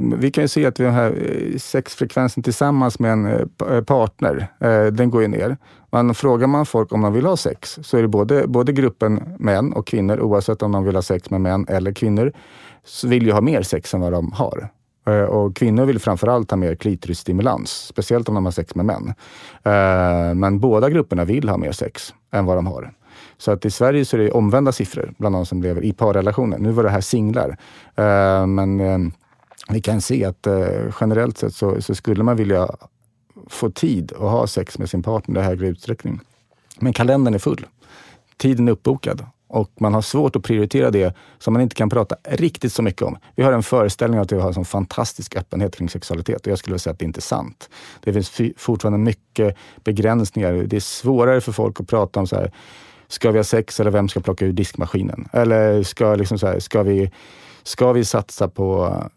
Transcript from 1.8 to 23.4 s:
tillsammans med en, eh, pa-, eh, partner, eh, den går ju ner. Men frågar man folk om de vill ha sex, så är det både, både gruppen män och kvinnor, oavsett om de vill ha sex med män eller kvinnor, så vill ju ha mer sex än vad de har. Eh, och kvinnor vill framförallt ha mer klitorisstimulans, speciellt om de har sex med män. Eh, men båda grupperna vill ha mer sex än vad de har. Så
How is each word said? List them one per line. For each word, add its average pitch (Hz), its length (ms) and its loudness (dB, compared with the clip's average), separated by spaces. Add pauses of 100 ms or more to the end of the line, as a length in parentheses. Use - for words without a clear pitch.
tillsammans 131 560 0
med 113 140 2
en, 107 140 2
eh, 113 200 0 (100)
pa-, - 180 -2
eh, 117 80 2
partner, 110 680 0 (120)
eh, 110 260 4
den 117 240 2
går 117 120 2
ju 104 60 2
ner. 110 280 -2 (340)
Men 120 240 2
frågar 127 320 2
man 143 200 2
folk 110 260 0
om 107 100 0
de 104 100 2
vill 127 140 2
ha 185 100 2
sex, - 460 -6
så - 140 -2
är 117 60 6
det 113 60 2
både, 107 380 2
både 123 260 2
gruppen 131 680 0
män 104 340 0
och 104 140 -4
kvinnor, 107 340 0
oavsett 107 420 0
om 104 100 0
de 98 120 0
vill 95 100 0
ha 92 80 0
sex - 280 -4
med 95 100 0
män 95 280 0
eller 95 240 -2
kvinnor, 110 400 0 (520)
så - 240 -8
vill 120 180 4
ju 107 60 4
ha 104 80 4
mer 131 220 2
sex - 320 -4
än 95 60 0
vad 87 120 0
de 85 200 -2
har. 104 360 -4 (380)
Eh, 107 80 2
och 101 420 0
kvinnor 117 280 2
vill 135 140 2
framförallt 110 520 0
ha 104 60 0
mer 87 180 0
klitorisstimulans, 92 960 -4
speciellt - 580 -4
om 107 60 -2
de 95 100 0
har 90 80 -2
sex - 220 -8
med 87 120 0
män. 101 280 -4 (480)
Eh, 92 720 2
men 98 260 2
båda 123 300 4
grupperna 139 340 0
vill 113 240 0
ha 95 80 0
mer 76 160 -4
sex - 420 -10 (180)
än 101 120 0
vad 90 120 2
de 87 100 -2
har. 69 260 -8 (460)
Så - 120 -2